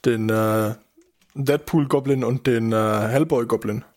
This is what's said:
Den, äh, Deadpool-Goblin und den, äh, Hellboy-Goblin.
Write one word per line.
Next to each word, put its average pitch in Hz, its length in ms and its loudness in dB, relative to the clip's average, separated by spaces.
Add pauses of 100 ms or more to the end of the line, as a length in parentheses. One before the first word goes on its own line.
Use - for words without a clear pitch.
Den, 110 260 0
äh, 110 440 0 (600)
Deadpool-Goblin 139 880 0
und 127 220 -2
den, 113 260 2
äh, 107 360 0
Hellboy-Goblin. 120 760 0 (120)